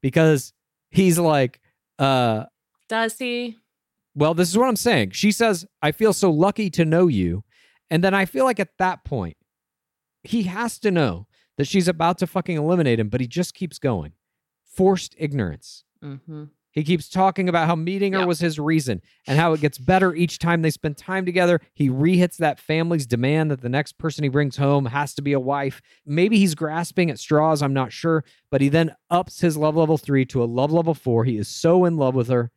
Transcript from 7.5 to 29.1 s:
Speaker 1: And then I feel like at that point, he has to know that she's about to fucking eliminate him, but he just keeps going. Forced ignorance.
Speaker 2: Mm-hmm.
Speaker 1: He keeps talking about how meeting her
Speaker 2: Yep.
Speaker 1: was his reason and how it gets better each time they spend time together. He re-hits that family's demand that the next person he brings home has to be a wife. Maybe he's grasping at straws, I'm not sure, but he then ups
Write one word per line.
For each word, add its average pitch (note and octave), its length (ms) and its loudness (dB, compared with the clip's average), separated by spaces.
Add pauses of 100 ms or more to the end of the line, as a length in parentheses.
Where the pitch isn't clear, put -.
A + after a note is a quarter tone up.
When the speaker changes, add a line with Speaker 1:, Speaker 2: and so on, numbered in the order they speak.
Speaker 1:
And E3+ 120 2
then F#3+ 120 2
I F#3+ 100 2
feel C4 200 -2
like B3 140 0
at - 200 -8
that F#3 260 -2
point, F#2 320 -6 (880)
he A3+ 200 -2
has G3+ 360 -6
to G#3+ 100 0
know A#2+ 380 0 (300)
that C#3+ 100 -2
she's F#3 200 0
about E3+ 300 0
to F#3 100 -2
fucking F3+ 300 -4
eliminate D3+ 420 2
him, G#2+ 100 0
but B2 120 -2
he B2 60 -4
just E3+ 260 -6
keeps - 240 -10
going. F2+ 360 -4 (520)
Forced F#3+ 540 0
ignorance. C3+ 640 -6 (200)
Speaker 2:
Mm-hmm. D3+ 420 -16 (260)
Speaker 1:
He D#3 120 -4
keeps D#3+ 260 -2
talking F#3 400 0
about E3+ 160 2
how E3+ 100 2
meeting F#3+ 380 -2
her F#3+ 60 -2
Speaker 2:
Yep. F#3 80 0
Speaker 1:
was E3 120 -2
his D#3 200 -2
reason D3 420 0 (240)
and C3+ 140 0
how E3 140 2
it D3+ 80 -2
gets D3 180 -2
better F3+ 340 2
each E3 240 -2
time E3+ 240 0
they D#3+ 80 2
spend D3+ 260 -6
time F#3 300 -6
together. F3 340 2 (140)
He C#3+ 160 0
re-hits E3+ 480 2
that D3+ 220 -2
family's D#3+ 480 -2
demand C#3 420 0
that C3 120 -4
the A#2+ 80 -6
next C#3+ 280 -4
person D3+ 260 -6
he C#3+ 60 0
brings C#3 280 -2
home C#3 300 2
has C#3+ 280 -4
to D3 80 -8
be C#3+ 100 -2
a C#3 60 2
wife. C#3 420 -4 (240)
Maybe F3+ 320 2
he's G3 160 4
grasping E3 560 -2
at B2 80 -6
straws, D3+ 460 2
I'm C3+ 100 0
not C3 200 -2
sure, D#3+ 300 -2 (280)
but C#3 100 2
he C#3 80 2
then D#3+ 260 2 (140)
ups F3+ 320 -2